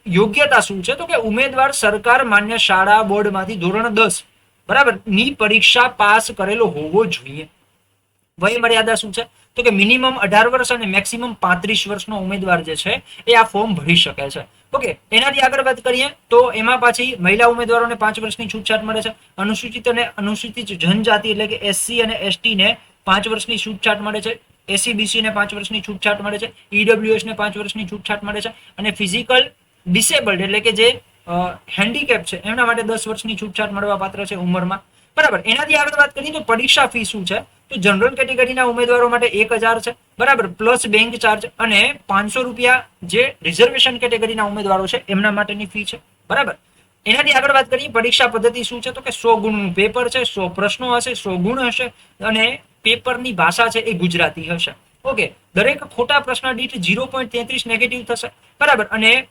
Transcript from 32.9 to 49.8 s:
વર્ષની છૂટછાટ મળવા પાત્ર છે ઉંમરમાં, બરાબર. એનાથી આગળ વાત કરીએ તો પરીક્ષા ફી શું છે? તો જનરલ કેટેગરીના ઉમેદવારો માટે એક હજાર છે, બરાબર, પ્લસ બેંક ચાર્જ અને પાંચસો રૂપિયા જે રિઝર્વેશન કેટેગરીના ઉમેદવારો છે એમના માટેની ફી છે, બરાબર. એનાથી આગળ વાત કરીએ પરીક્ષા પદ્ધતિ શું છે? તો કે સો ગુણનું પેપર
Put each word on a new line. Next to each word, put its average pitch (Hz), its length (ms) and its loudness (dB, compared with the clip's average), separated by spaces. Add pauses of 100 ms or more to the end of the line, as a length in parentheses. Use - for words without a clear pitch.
વર્ષની 214 340 -8
છૂટછાટ 208 300 -6
મળવા 202 240 -2
પાત્ર 196 280 -6
છે 196 100 -8
ઉંમરમાં, 180 480 -2 (340)
બરાબર. 269 240 4
એનાથી 294 340 0
આગળ 294 240 2
વાત 285 160 4
કરીએ 285 160 -8
તો 311 100 -6
પરીક્ષા 254 460 2
ફી 240 180 -4
શું 202 200 -8
છે? 190 160 -2
તો - 360 -14
જનરલ 202 380 2
કેટેગરીના 254 500 0
ઉમેદવારો 240 440 2
માટે 240 180 2
એક 214 260 0
હજાર 226 280 2
છે, 240 140 -8 (240)
બરાબર, 240 280 4
પ્લસ 226 400 0
બેંક 226 280 2
ચાર્જ 214 320 0 (120)
અને 226 500 0
પાંચસો 208 340 0
રૂપિયા 247 460 0 (140)
જે 214 400 -2
રિઝર્વેશન 240 560 2
કેટેગરીના 220 440 -2
ઉમેદવારો 196 440 0
છે 240 220 -4
એમના 202 220 2
માટેની 208 360 -4
ફી 208 180 -10
છે, - 160 -10 (300)
બરાબર. 233 260 0 (500)
એનાથી 277 260 2
આગળ 285 200 4
વાત 262 180 4
કરીએ 262 180 -2
પરીક્ષા 240 380 2
પદ્ધતિ 233 360 0
શું 240 180 -8
છે? 254 100 -8
તો 254 100 -12
કે - 100 -8
સો 233 260 2
ગુણનું 208 380 -2
પેપર 220 340 0